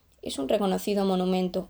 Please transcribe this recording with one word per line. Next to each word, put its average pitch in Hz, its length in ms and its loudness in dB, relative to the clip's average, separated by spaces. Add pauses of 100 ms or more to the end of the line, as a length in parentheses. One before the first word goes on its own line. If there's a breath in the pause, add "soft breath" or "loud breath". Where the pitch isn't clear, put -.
(240 soft breath)
es - 160 -6
un 269 100 -4
reconocido 196 560 0
monumento, 185 640 0